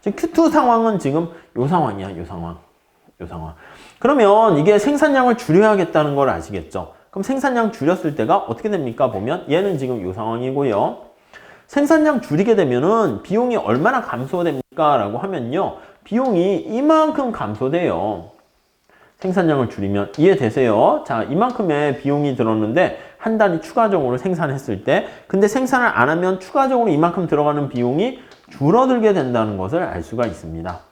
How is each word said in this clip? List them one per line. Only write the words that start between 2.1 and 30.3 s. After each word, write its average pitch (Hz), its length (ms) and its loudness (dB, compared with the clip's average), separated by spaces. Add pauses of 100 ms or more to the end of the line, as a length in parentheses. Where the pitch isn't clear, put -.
요 85 80 -10
상황. 85 320 -10 (640)
요 85 60 -12
상황. 82 260 -12 (460)
그러면 220 580 4
이게 202 220 4
생산량을 269 580 2
줄여야겠다는 170 800 2
걸 139 140 2
아시겠죠? 87 640 -8 (180)
그럼 196 100 -8
생산량 240 520 0
줄였을 160 420 -2
때가 117 220 2
어떻게 208 340 -4
됩니까? 131 400 -2
보면 113 400 -6
얘는 185 260 0
지금 127 240 -4
요 92 120 -6
상황이고요. 120 840 -2 (720)
생산량 302 540 2
줄이게 196 340 2
되면은 165 680 2
비용이 240 340 -2
얼마나 180 460 0
감소됩니까? 147 960 -2
라고 104 220 -2
하면요. 151 560 -4 (280)
비용이 202 580 0
이만큼 302 720 0
감소돼요. 107 1000 -4 (840)
생산량을 165 520 0
줄이면 101 480 -4
이해되세요? 139 880 2
자, 113 180 -4
이만큼의 147 760 -2
비용이 143 360 -2
들었는데 113 640 0 (180)
한 220 200 -2
단위 185 240 2
추가적으로 175 560 0
생산했을 139 680 -4
때 180 240 0 (200)
근데 196 200 2
생산을 247 400 0
안 123 220 2
하면 185 300 0
추가적으로 262 500 0
이만큼 170 360 0
들어가는 147 440 0
비용이 131 500 -2 (320)
줄어들게 220 640 2
된다는 120 440 0
것을 107 240 -2
알 90 220 -6
수가 117 240 -4
있습니다. 82 520 -10 (120)